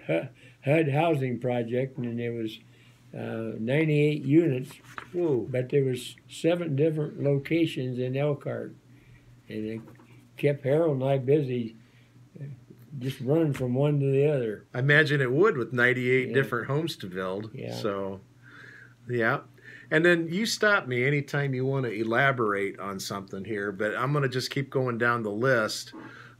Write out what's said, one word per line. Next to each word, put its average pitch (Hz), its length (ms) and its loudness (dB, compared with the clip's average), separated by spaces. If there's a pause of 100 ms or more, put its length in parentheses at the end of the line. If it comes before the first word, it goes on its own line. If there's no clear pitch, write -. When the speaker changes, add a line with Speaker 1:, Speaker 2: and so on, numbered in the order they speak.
Speaker 1:
Hu-, - 640 -4
hud 156 180 2
housing 139 500 0
project, 123 580 -2
and 120 220 -6
it 117 120 -4
was, 110 260 -6 (580)
uh, 113 440 -6
ninety-eight 147 640 2
units, 139 480 4 (400)
Speaker 2:
Whoa. 151 400 0
Speaker 1:
but 127 180 -2
there 143 140 2
was 127 320 -4 (120)
seven 165 480 0
different 156 460 0
locations 139 800 0
in 127 180 -2
Elkhart, 139 560 -4 (760)
and 107 160 -6
it 113 160 -6 (560)
kept 143 260 0
Harold 143 380 2
and - 80 0
I 139 100 4
busy, 127 560 0 (640)
uh, 143 60 -12 (540)
just 131 220 -6
running 147 320 2
from 127 220 -2
one 143 240 2
to 135 120 0
the 139 160 4
other. 120 460 -2
Speaker 2:
I 127 60 -2
imagine 147 420 6
it 123 100 2
would 170 260 4
with 117 160 -4
ninety-eight 123 560 2
Speaker 1:
Yeah. 113 40 -4
Speaker 2:
different 123 340 0
homes 156 300 -2
to 110 100 -10
build. 95 460 -6
Speaker 1:
Yeah. 120 220 -10
Speaker 2:
So, 98 460 -4 (880)
yeah. 123 340 0 (500)
And 156 120 4
then 170 260 4
you 202 180 -2
stop 202 400 2
me 123 180 0
anytime 143 480 0
you 127 120 -2
wanna 135 240 0
elaborate 110 920 2
on 95 200 -8
something 98 460 -8
here, 104 260 -4
but 101 240 -2
I'm 127 180 -2
gonna 143 160 2
just 123 200 -4
keep 139 220 -4
going 127 260 -2
down 120 240 2
the 107 100 -4
list. 110 640 0 (460)